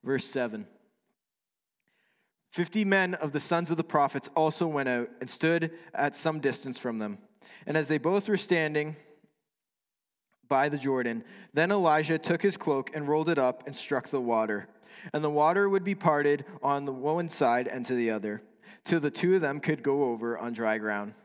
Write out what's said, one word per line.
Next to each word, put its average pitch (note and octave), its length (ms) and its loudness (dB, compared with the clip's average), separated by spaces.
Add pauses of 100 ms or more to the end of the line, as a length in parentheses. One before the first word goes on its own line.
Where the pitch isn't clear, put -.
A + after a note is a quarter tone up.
Verse C3 220 0
seven. A2 400 -4 (1900)
"Fifty F3+ 320 0
men F#3+ 300 4
of D3+ 200 -4
the D3+ 60 0
sons E3+ 300 0
of D#3+ 80 0
the D#3+ 60 -2
prophets C#3 520 0
also D#3+ 300 2
went C#3+ 240 0
out A#2+ 200 0 (100)
and B2+ 100 -8
stood E3 420 0 (220)
at C#3+ 220 0
some D#3 240 0
distance C3+ 400 -4
from A#2 180 -6
them. G#2 220 -6 (480)
And D3+ 100 0
as D3+ 100 0
they D#3 120 2
both G3 280 0
were G#3 100 2
standing D3+ 580 0 (1500)
by C#3 200 4
the D3 120 -2
Jordan, B2 440 -2 (300)
then E3 180 2
Elijah D#3+ 460 2
took E3+ 240 0
his G3 160 2
cloak C#3 380 -2
and D3+ 120 -6
rolled D#3 220 2
it E3 80 2
up B2+ 300 0
and C#3 80 -12
struck - 320 -4
the C#3 120 -2
water. A2 480 0 (460)
And D3+ 100 -2
the D3+ 60 0
water E3 400 4
would G3 140 2
be G3 120 -2
parted D3 500 2 (180)
on C#3+ 220 0
the C#3 60 -4
one D#3 380 -2
side B2 380 2
and B2+ 180 -6
to C3 80 -2
the A#2+ 160 2
other, G#2+ 320 -4 (420)
till E3+ 160 2
the C#3+ 120 0
two F3+ 240 2
of F#3 60 4
them D3 180 0
could D3 240 -2
go C#3 220 2
over A#2 320 -2
on A#2 140 -6
dry A2 260 0
ground. G#2+ 360 -4 (100)